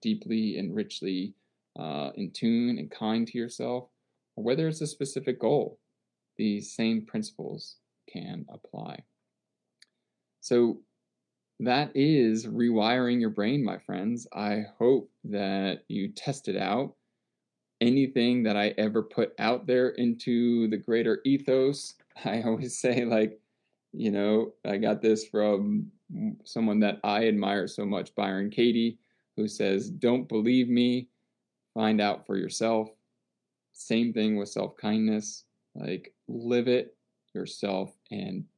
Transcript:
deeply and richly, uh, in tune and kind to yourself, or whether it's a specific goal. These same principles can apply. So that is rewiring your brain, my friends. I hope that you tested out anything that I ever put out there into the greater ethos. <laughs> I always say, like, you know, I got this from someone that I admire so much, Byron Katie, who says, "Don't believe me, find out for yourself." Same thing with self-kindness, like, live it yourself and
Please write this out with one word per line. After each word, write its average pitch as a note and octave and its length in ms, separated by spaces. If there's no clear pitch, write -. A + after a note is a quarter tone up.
deeply A2 580
and F#2+ 160
richly, F#2+ 600
uh, D2 380
in - 140
tune A#2 480
and - 120
kind A2+ 360
to A#2+ 120
yourself, B2 500
or A2 80
whether D3 240
it's D#3 120
a D3+ 60
specific - 540
goal. B2+ 380
These G#2 380
same A2+ 300
principles - 720
can - 380
apply. - 520
So A#2+ 380
that B2+ 340
is B2 520
rewiring A#2 760
your A2+ 100
brain, A2 320
my F#2+ 160
friends. G#2 560
I G#2 300
hope B2 320
that G2 640
you G2+ 200
tested G#2 480
out G2+ 380
anything B2 640
that G#2 140
I G#2 220
ever G#2+ 240
put - 360
out A2+ 280
there B2 240
into A#2+ 800
the G#2+ 80
greater A2+ 480
ethos. C#3 720
<laughs> - 160
I A2 180
always A2+ 360
say, A#2+ 260
like, A2 340
you A2+ 180
know, G#2 420
I G2+ 120
got G#2+ 260
this A2 240
from G#2 640
someone G#2+ 360
that G#2 240
I G#2 220
admire G2+ 420
so G#2 160
much, G2 300
Byron G2 360
Katie, A#2 480
who G#2+ 120
says, G2+ 420
"Don't A#2+ 380
believe A#2+ 400
me, B2 400
find A2 260
out G2+ 260
for G2+ 100
yourself." A2 540
Same A#2 400
thing G#2+ 240
with G2+ 120
self-kindness, G#2+ 960
like, - 400
live A#2+ 400
it B2 280
yourself G2 600
and G2 340